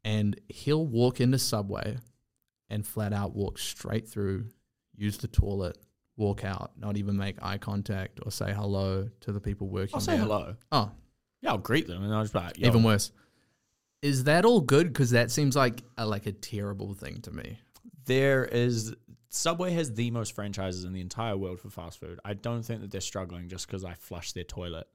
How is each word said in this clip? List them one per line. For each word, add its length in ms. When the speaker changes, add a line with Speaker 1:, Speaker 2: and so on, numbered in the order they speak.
Speaker 1:
and 420
he'll 400
walk 320
into 180
Subway 600
and 180
flat 240
out 240
walk 240
straight 480
through, 380
use 220
the 100
toilet, 500
walk 300
out, 340
not 160
even 220
make 260
eye 140
contact 680
or 60
say 220
hello 560
to 140
the 80
people 260
working 280
Speaker 2:
I'll 60
say 120
Speaker 1:
there. 80
Speaker 2:
hello. 340
Speaker 1:
Oh. 200
Speaker 2:
Yeah, 100
I'll 60
greet 300
them, 160
and 120
I'll 80
just 100
be 60
like, 180
"Yo." 100
Speaker 1:
Even 160
worse. 280
Is 220
that 220
all 160
good? 320
'Cause 180
that 180
seems 280
like 260
a, 100
like, 180
a 60
terrible 640
thing 300
to 80
me. 280
Speaker 2:
There 400
is, 500
Subway 440
has 200
the 180
most 220
franchises 500
in 100
the 80
entire 360
world 220
for 100
fast 300
food. 260
I 80
don't 300
think 180
that 100
they're 80
struggling 480
just 200
'cause 180
I 80
flush 400
their 100
toilet. 520